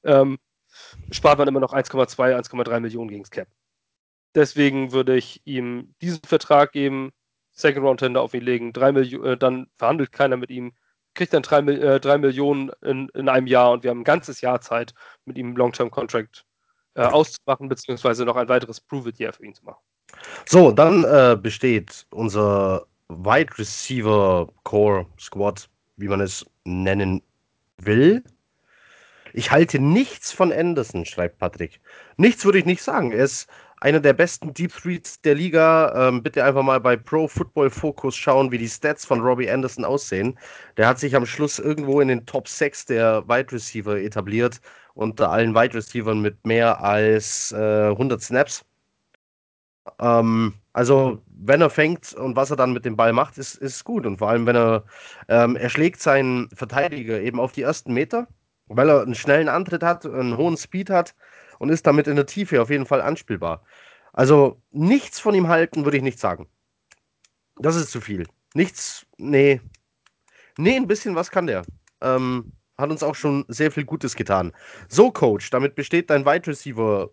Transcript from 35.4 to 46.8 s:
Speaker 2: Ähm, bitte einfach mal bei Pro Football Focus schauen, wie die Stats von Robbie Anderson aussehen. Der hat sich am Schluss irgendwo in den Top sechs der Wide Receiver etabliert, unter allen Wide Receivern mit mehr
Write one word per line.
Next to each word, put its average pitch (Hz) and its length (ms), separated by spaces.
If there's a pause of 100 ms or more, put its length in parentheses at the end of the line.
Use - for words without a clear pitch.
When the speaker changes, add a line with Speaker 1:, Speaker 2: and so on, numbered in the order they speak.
Speaker 2:
Ähm, 123 160
bitte - 220
einfach 135 180
mal 131 160
bei 123 160
Pro 156 320
Football 143 420
Focus 143 460
schauen, 135 340
wie 123 80
die 117 120
Stats - 360
von 120 140
Robbie 123 320
Anderson 127 320
aussehen. 120 560 (380)
Der 110 100
hat 123 120
sich 135 140
am 123 120
Schluss 147 340
irgendwo 147 400
in 135 80
den 120 180
Top - 220
sechs - 380
der 113 420
Wide 123 240
Receiver 107 460
etabliert, 107 640 (320)
unter 107 380
allen 113 220
Wide 113 200
Receivern 110 480
mit 104 240
mehr 117 360